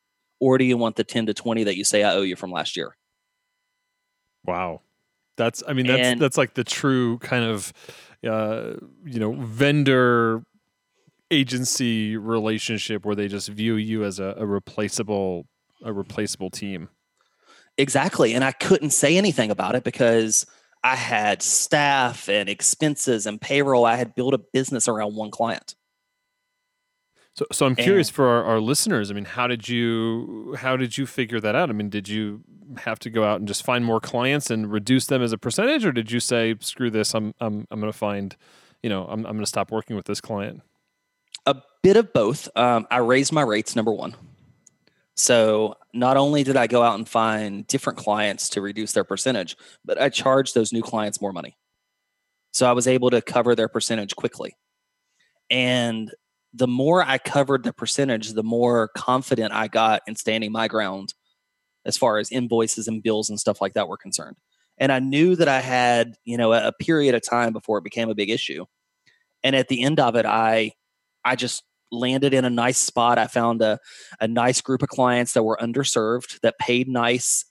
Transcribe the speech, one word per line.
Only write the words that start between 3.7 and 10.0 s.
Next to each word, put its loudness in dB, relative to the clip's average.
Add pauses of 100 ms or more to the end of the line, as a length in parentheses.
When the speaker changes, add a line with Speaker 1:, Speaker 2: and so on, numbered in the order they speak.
Speaker 2:
Wow. -6 (560)
That's, 0
I -4
mean, 0
that's, 4
Speaker 1:
And 2
Speaker 2:
that's 2
like 0
the -2
true 0
kind -2
of, -4 (520)
uh, -4 (280)
you -8
know, -2
vendor 2 (840)